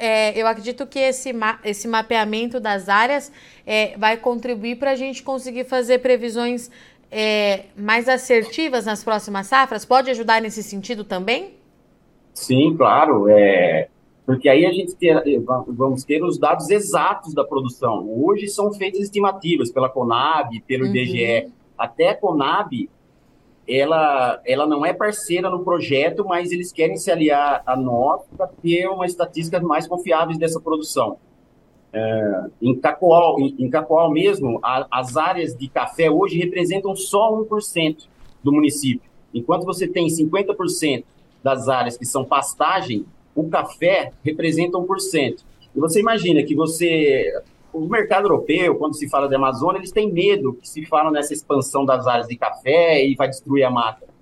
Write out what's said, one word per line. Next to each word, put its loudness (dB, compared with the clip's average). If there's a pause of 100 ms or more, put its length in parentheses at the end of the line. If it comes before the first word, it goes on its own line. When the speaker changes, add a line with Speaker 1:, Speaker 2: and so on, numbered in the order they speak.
Speaker 1:
é, 0
eu 0
acredito -4
que -8
esse -2
ma-, -4
esse -6
mapeamento -2
das -4
áreas, 2 (360)
é, -2
vai 2
contribuir -4
pra -2
gente -8
conseguir -8
fazer 2
previsões, -2 (400)
é, 0 (120)
mais 0
assertivas 0
nas -4
próximas -4
safras? 0
Pode 4
ajudar 2
nesse -6
sentido -8
também? -4 (840)
Speaker 2:
Sim, 2
claro. 4
É, 6 (360)
porque 0
aí 8
a 2
gente -4
ter, 2
va-, -2
vamos 0
ter -2
os -2
dados 0
exatos 0
da 2
produção. -2
Hoje 0
são -2
feitas -4
estimativas 0
pela 0
conab, 0
pelo -2
Speaker 1:
Uhum. 0
Speaker 2:
I -2
B 0
G -2
E. 0 (260)
Até 0
a 0
conab, -2 (800)
ela, 2
ela 0
não 0
é 0
parceira -2
no -4
projeto, 0
mas -2
eles -4
querem 0
se 0
aliar 2
a 0
nós 0 (140)
pra -2
ter -2
uma -4
estatística -4
mais 0
confiáveis 0
dessa -2
produção. -2 (760)
É, -2 (160)
em 2
Cacoal, 4
em, 0
em -2
Cacoal 2
mesmo, 0
a, -2
as -4
áreas -2
de -10
café 0
hoje 2
representam -2
só 2
um -2
por -2
cento -4 (340)
do 2
município. 2 (240)
Enquanto -2
você -4
tem 0
cinquenta -2
por -4
cento -2 (380)
das 0
áreas 0
que -12
são -4
pastagem, -2 (300)
o -2
café 0 (120)
representa -2
um -4
por -4
cento. -2 (300)
E -4
você 2
imagina 4
que -2
você, 2 (400)
o -6
mercado 0
europeu, 2
quando -4
se -8
fala 0
de 0
Amazônia, 0
eles -14
têm 0
medo 2
que -20
se -12
fala 2
nessa -2
expansão -2
das 2
áreas 0
de -10
café 2
e 2
vai 0
destruir 0
a 2
mata. -2 (140)